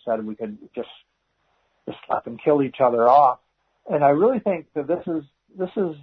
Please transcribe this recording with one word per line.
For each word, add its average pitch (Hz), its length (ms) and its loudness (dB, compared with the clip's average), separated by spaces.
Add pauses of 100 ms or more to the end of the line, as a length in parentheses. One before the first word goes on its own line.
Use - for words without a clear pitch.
said 113 200 -4
we 107 100 -10
could 107 240 -12 (160)
just, 120 140 -10 (1000)
just - 120 -12 (120)
let - 140 -4
them 117 200 -14
kill 147 180 2
each 131 180 -6
other 120 280 4
off. 131 300 6 (500)
And 151 140 0
I 139 80 6
really 208 300 2
think 170 340 -4
that 147 120 -6
this 175 200 -4
is, 160 180 -4 (320)
this 185 200 -6
is 175 260 -4